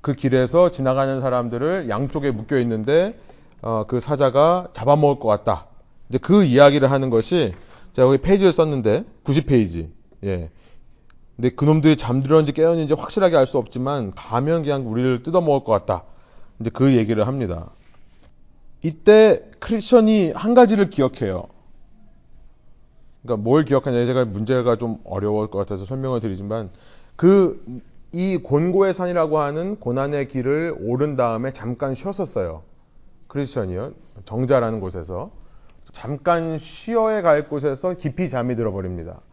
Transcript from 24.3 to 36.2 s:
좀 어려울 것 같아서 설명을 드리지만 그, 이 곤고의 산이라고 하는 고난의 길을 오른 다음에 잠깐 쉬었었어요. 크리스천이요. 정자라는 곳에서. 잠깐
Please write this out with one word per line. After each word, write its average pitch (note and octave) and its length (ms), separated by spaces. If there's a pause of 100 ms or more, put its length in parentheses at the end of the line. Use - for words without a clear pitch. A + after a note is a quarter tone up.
좀 A#2 260
어려울 G#2 460
것 G2+ 100
같아서 G2 260
설명을 C3 360
드리지만 G2+ 480 (480)
그, F#3 440 (500)
이 F3+ 260
곤고의 F3+ 560
산이라고 F3 460
하는 D#3+ 400
고난의 C3+ 500
길을 C#3+ 520
오른 C3 340
다음에 A#2+ 380
잠깐 B2+ 400
쉬었었어요. B2 680 (640)
크리스천이요. A#2 640 (320)
정자라는 A#2 540
곳에서. F#2+ 520 (600)
잠깐 D#3+ 640